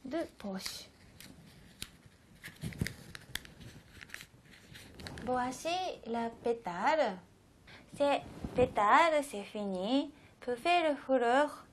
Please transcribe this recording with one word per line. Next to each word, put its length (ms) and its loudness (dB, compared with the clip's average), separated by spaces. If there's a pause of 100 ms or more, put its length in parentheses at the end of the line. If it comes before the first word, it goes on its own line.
Deux 220 -4 (120)
poches. 520 -10 (4000)
Voici 420 -2 (400)
la 220 -2 (140)
pétale. 760 0 (800)
Ces 240 4 (340)
pétales, 760 6
c'est 140 -8
fini. 680 -2 (280)
Pour 160 -4
faire 340 4
le 60 2
fleur 760 2